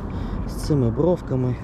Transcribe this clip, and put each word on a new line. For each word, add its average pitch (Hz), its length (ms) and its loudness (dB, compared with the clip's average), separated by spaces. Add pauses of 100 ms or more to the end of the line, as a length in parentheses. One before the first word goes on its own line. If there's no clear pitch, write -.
(480)
З - 60 -6
цими 131 380 2
бровками 131 720 2